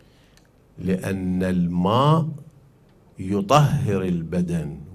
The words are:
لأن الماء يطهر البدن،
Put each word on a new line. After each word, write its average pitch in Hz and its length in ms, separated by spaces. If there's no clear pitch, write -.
لأن 92 680
الماء 92 840
يطهر 101 840
البدن، 85 760